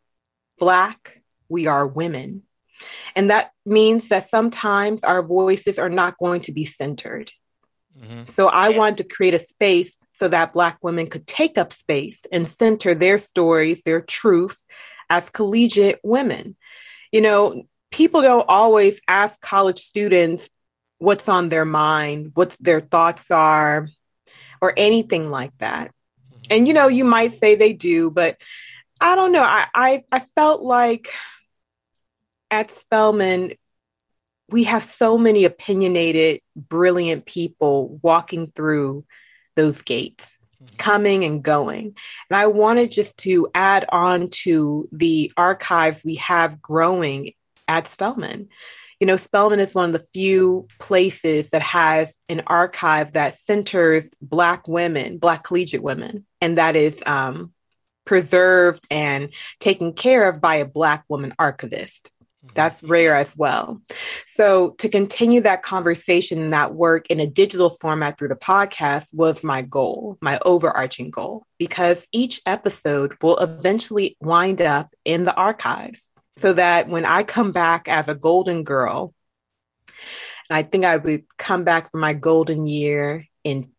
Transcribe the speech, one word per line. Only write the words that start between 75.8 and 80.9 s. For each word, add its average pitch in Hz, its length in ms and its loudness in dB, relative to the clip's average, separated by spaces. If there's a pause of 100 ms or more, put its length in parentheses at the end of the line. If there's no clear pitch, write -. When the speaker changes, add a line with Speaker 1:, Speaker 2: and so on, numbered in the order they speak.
Speaker 1:
so 190 180 2
that 175 340 2
when 165 160 -4
I 180 200 2
come 208 280 -4
back 170 360 0
as 156 200 -2
a 151 60 -4
golden 170 500 0
girl, 139 480 -4 (1400)
and 156 80 -2
I 156 60 0
think 185 240 0
I 165 100 2